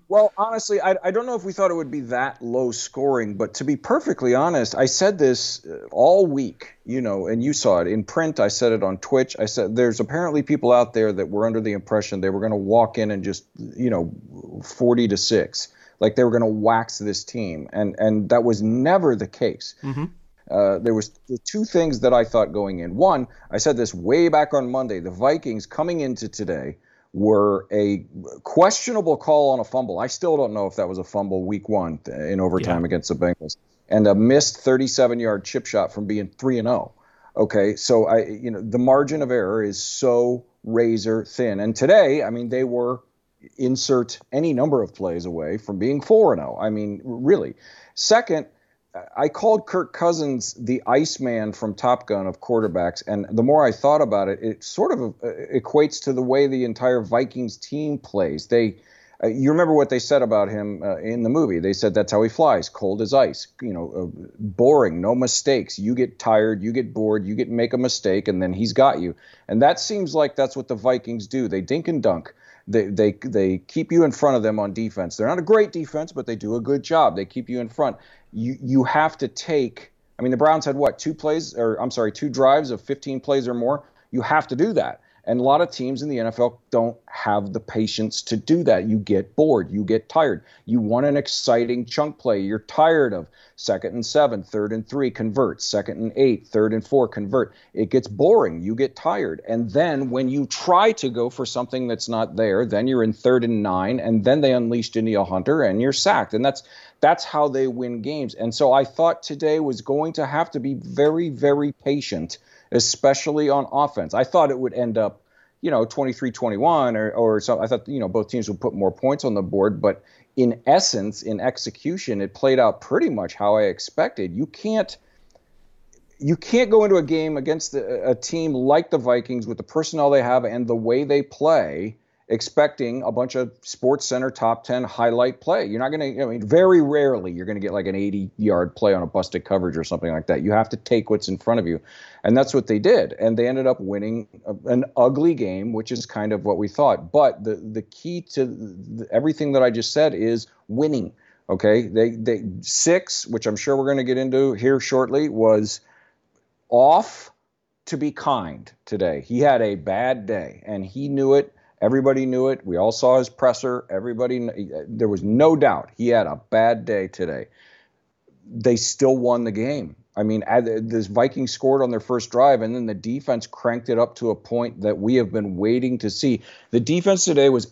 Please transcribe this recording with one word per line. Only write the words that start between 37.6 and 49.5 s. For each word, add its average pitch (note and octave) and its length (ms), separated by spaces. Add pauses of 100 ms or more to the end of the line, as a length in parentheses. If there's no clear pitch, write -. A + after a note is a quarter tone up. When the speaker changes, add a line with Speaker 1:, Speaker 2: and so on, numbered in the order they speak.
Speaker 1:
so A2+ 300
I, A2+ 220
you A#2 240
know, G2+ 100
the A2+ 180
margin C3+ 420
of B2+ 100
error A2 300
is G2+ 220
so B2 600 (180)
razor A2+ 600
thin. A2 340
And A2 160
today, D3+ 480
I G#2 60
mean, A#2+ 180
they B2+ 160
were B2 380 (560)
insert B2+ 640 (120)
any D#3 220
number C3+ 280
of G2 140
plays F2 300
away E2 320
from G#2 200
being C3 220
four A3 320
and F2 100
oh. B1+ 160
I G#2+ 120
mean, G#2 340
really. B2 520 (400)
Second, G#3+ 500 (720)
I C#3+ 140
called G#3+ 380